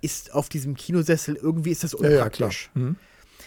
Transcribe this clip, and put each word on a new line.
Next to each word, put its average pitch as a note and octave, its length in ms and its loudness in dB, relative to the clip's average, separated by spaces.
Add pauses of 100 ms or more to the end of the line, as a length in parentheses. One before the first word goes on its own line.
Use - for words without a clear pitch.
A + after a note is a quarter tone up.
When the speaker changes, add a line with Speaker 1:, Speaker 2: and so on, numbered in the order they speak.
Speaker 1:
ist - 320 -8
auf - 160 0
diesem C#3 260 -4
Kinosessel, E3 600 0
irgendwie E3 340 -2
ist - 140 -2
das D3+ 80 -6
Speaker 2:
Ja, - 80 -8
ja, D3 80 4
klar. C#3 140 8 (260)
Speaker 1:
unpraktisch. - 240 -8
Speaker 2:
Mhm. C3 240 -2 (500)